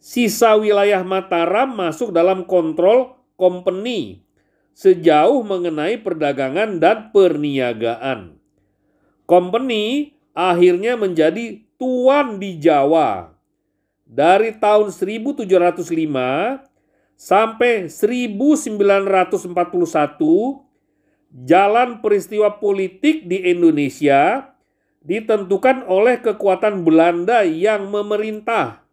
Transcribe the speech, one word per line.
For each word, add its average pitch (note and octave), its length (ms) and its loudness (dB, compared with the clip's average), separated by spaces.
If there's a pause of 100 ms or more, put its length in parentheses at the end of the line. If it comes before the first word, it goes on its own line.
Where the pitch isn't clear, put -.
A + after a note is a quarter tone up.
Sisa A3+ 560 2
wilayah G3+ 480 2
Mataram F#3 720 -2
masuk F#3+ 400 -6
dalam F3+ 340 2
kontrol F3+ 720 0 (160)
company F3+ 920 -4 (500)
sejauh F3 640 4
mengenai F#3 640 -4
perdagangan D3+ 720 -4
dan G3 320 0
perniagaan. B2+ 1300 -2 (880)
Company A3+ 880 0 (240)
akhirnya F3+ 640 2
menjadi F#3+ 640 -2 (160)
tuan B3+ 560 0
di F#3 240 -8
Jawa. C#3+ 720 2 (720)
Dari F#3+ 560 0
tahun G#3+ 320 2
seribu A3 400 -6
tujuh G3 240 0
ratus F3 340 0
lima D#3+ 720 -4 (560)
sampai A3 720 0
seribu A#3+ 640 -2
sembilan G3+ 560 0
ratus F#3 400 -2
empat F3 240 -4
puluh F3 160 -2
satu, E3 720 -2 (720)
jalan G3+ 720 0
peristiwa G#3 560 -2
politik G3+ 640 -2
di F3+ 240 -4
Indonesia D3+ 1040 2 (500)
ditentukan G#3+ 840 -2
oleh G#3+ 320 2
kekuatan G3 640 -2
Belanda F3 580 2
yang G3 460 -2
memerintah. G#3 1040 -4